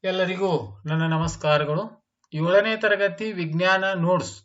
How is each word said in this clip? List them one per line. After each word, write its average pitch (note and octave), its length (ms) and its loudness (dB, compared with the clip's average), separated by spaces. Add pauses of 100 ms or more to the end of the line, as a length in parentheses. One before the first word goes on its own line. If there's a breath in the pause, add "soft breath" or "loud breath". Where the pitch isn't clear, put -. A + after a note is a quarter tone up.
ಎಲ್ಲರಿಗೂ F#3 800 -2
ನನ್ನ D#3+ 180 -2
ನಮಸ್ಕಾರಗಳು. D#3+ 1040 -2 (260)
ಏಳನೇ G3 440 2
ತರಗತಿ G#3 540 0
ವಿಜ್ಞಾನ F#3 640 0
ನೋಟ್ಸ್ F3+ 520 0